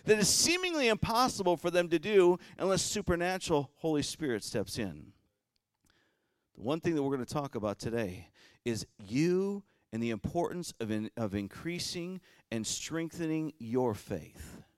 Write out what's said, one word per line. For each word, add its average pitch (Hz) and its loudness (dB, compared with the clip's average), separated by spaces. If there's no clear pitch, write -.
that 214 6
is 196 4
seemingly 330 4
impossible 220 2
for 175 -2
them 175 2
to 165 4
do 180 6
unless 185 2
supernatural 180 0
Holy 156 2
Spirit 123 -2
steps - -4
in? 80 -6
The - -16
one 151 -2
thing 170 0
that 143 2
we're 139 0
gonna 123 -2
talk 139 -4
about 104 -2
today 110 -6
is 113 -4
you 180 0
and 113 -4
the 117 0
importance 170 -4
of 110 -4
in-, 107 -4
of 104 -4
increasing 170 -6
and 113 -4
strengthening 160 -4
your 117 2
faith. - -10